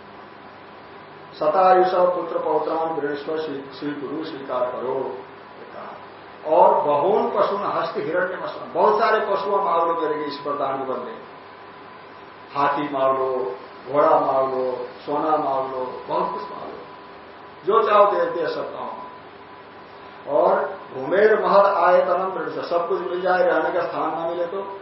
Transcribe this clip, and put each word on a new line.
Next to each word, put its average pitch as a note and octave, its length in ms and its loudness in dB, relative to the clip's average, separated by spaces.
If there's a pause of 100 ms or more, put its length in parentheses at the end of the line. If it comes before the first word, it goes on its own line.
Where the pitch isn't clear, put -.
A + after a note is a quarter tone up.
(1400)
"शतायुष F#3 540 6
पुत्र F3+ 460 2
पौत्रान् D#3+ 600 0
वृणीष्व", D3 380 -4
स्वी-, C#3+ 360 -8
स्वीकुरु, D3 520 -6
स्वीकार C3+ 400 -4
करो, B2 520 -4 (560)
कहा। - 840 -6
"और F#3+ 300 6
बहून G3 440 2
पशून् G3+ 340 0
हस्ति E3 380 -4
हिरण्यमस्वान्", - 720 -4
बहुत G#3 260 4
सारे A3 200 2
पशु G3 300 -2
मार F3 380 2
लो E3 140 0
मेरे D3+ 220 -2
इस D3 240 -6
वरदान C3+ 300 -2
के C3 140 -6
बदले, A#2 200 -6 (1500)
हाथी C#3+ 340 0
मार C3+ 200 2
लो, C3 420 -2 (360)
घोड़ा D3 280 6
मार C3+ 280 2
लो, B2+ 400 -2 (180)
सोना D3+ 320 0
मार C3+ 320 -2
लो, B2+ 400 -8
बहुत D3+ 240 -2
कुछ - 80 -8
मार - 260 -12
लो, - 180 -14 (800)
जो G#3 240 4
चाहो G#3 220 8
दे, G3+ 140 2
दे E3 220 -2
सकता - 320 -6
हूं। - 140 -8 (1400)
"और F3 480 2 (140)
भूमेर F#3+ 500 4
महद G3 220 6
आयतनम F3+ 600 4
वृणीष्व", D#3+ 360 -6
सब E3+ 280 -2
कुछ F#3 120 0
मिल F3+ 200 -4
जाए, F3+ 220 4
रहने D#3+ 280 2
का E3+ 160 0
स्थान D#3+ 340 -4
ना E3+ 80 -2
मिले E3+ 160 -2
तो, G3 160 -6 (200)